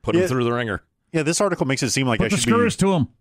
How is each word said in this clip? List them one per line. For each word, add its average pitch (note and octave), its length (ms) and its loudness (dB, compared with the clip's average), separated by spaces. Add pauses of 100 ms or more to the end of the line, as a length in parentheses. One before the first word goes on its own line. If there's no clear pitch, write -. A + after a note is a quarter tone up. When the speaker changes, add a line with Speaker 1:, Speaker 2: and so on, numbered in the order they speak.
Speaker 1:
Put - 120 -2
him E3+ 60 4
Speaker 2:
Yeah. F#3 80 2
Speaker 1:
through B2+ 160 0
the A#2 80 0
ringer. A#2 300 -4 (300)
Speaker 2:
Yeah, D#3+ 100 0
this D#3 180 0
article F3+ 260 0
makes C3 160 -2
it B2+ 60 -2
seem C3+ 180 0
like A2+ 120 2
Speaker 3:
Put E3 80 0
Speaker 2:
I - 20 -2
Speaker 3:
the G3+ 80 0
Speaker 2:
should B2+ 80 -2
be - 80 2
Speaker 3:
screws A#3 240 2
to F#3+ 160 2
him. D#3 160 0 (120)